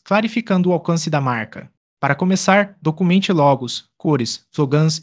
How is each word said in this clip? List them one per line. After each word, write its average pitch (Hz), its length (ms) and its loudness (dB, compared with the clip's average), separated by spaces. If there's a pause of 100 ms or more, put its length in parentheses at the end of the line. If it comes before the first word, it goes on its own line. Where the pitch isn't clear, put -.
clarificando 202 640 0
o 180 40 2
alcance 165 360 -2
da 151 120 -2
marca. 120 500 -6 (300)
Para 139 140 0
começar, 190 680 0
documente 180 500 0
logos, 143 540 0 (100)
cores, 135 560 -2
slogans 151 520 0